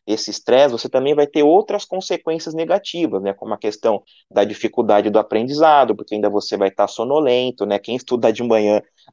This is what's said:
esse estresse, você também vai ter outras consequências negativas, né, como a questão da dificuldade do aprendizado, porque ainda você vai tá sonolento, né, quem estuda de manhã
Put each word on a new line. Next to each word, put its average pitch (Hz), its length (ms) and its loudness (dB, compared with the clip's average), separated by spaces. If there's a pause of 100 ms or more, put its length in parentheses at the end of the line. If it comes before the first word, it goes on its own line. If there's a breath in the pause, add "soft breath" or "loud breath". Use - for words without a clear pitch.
esse 107 240 -4
estresse, 127 420 2
você 117 160 -8
também 135 280 0
vai 147 100 4
ter 151 160 -2
outras 196 420 2
consequências 165 680 -6
negativas, 165 720 -4
né, 98 100 -4
como 110 200 -10
a 101 40 -6
questão 107 460 -4 (260 soft breath)
da 104 140 2
dificuldade 104 680 0
do 104 80 2
aprendizado, 135 760 2
porque - 180 -12
ainda 104 160 0
você 101 280 -2
vai 98 120 2
tá 101 180 -2
sonolento, 123 800 -2
né, 101 140 -2
quem 117 160 -8
estuda 120 360 0
de 117 120 -6
manhã 107 380 2 (320 soft breath)